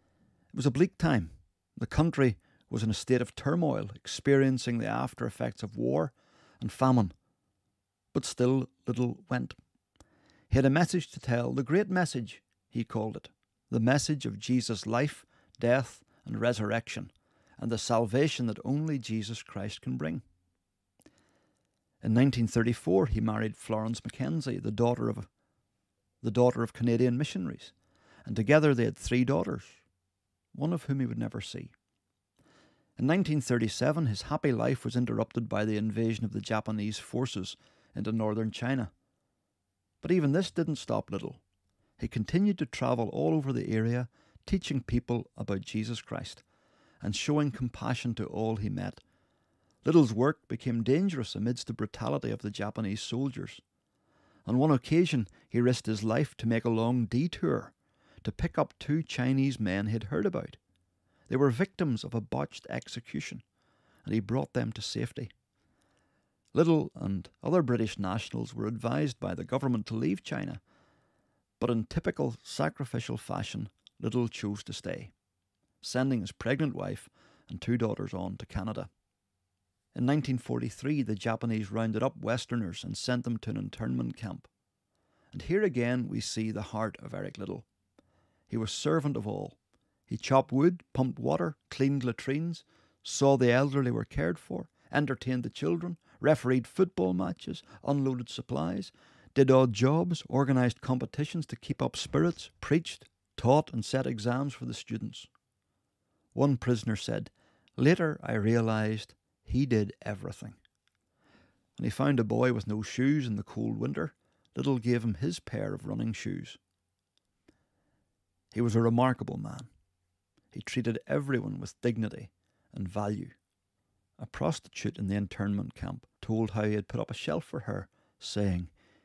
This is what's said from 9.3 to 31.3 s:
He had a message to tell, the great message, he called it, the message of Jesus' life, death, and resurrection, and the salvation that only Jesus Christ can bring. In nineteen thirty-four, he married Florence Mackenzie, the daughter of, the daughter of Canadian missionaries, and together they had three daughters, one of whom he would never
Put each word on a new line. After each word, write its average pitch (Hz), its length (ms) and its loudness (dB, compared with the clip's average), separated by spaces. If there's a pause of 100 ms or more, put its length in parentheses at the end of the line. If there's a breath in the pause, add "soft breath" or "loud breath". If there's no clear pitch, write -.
He - 80 4
had 135 80 8
a 139 40 8
message 165 420 2
to - 100 -14
tell, 120 320 0
the 131 100 0
great 175 260 2
message, 156 540 -2 (240)
he 120 160 -4
called 110 320 -4
it, - 140 -16 (400)
the 120 100 2
message 135 460 4
of 104 120 -6
Jesus' 117 480 0
life, 120 400 0 (360 soft breath)
death, 120 420 2 (220 soft breath)
and 110 160 -4
resurrection, 110 680 -2 (500 soft breath)
and 113 120 -4
the 117 60 0
salvation 120 680 2
that 107 180 -4
only 147 320 0
Jesus 110 460 -6
Christ 104 360 -8
can 127 160 -6
bring. 80 280 -4 (1800 soft breath)
In 113 120 2
nineteen 123 340 4
thirty-four, 123 580 2
he 110 160 0
married 110 340 -2
Florence 110 480 -4
Mackenzie, 131 540 -4
the 107 140 -4
daughter 117 360 2
of, 107 220 -4 (920)
the 117 100 -2
daughter 123 320 6
of 113 100 -6
Canadian 120 420 4
missionaries, 131 560 -4 (540 soft breath)
and 110 100 -6
together 143 380 6
they 120 100 2
had 107 140 0
three 127 260 2
daughters, 120 400 0 (880)
one 156 200 -2
of 156 120 -4
whom 135 140 0
he 131 60 0
would 113 140 -4
never 110 200 -4